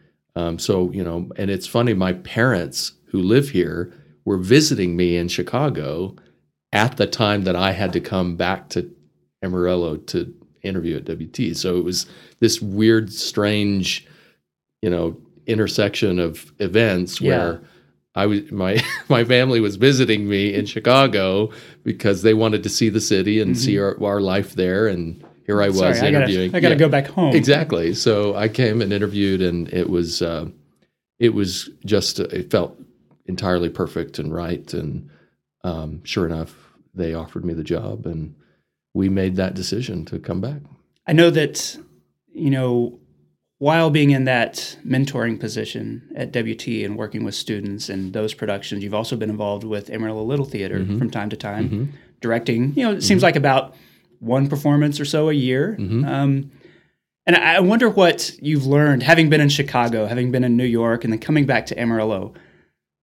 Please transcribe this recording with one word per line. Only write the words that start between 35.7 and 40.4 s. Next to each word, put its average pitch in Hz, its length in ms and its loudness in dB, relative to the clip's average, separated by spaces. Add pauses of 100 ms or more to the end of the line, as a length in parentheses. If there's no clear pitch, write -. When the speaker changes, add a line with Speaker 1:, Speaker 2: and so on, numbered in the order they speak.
Speaker 1:
sure 92 220 -2
enough, 80 300 -6 (380)
they 82 200 -4
offered - 300 -8
me 85 100 -6
the 80 100 -6
job, 64 420 -6
and 80 280 -10 (600)
we 95 160 0
made 95 260 0
that 92 180 -2
decision 95 520 -6
to 90 120 -10
come 92 220 -6
back. 143 220 -8 (440)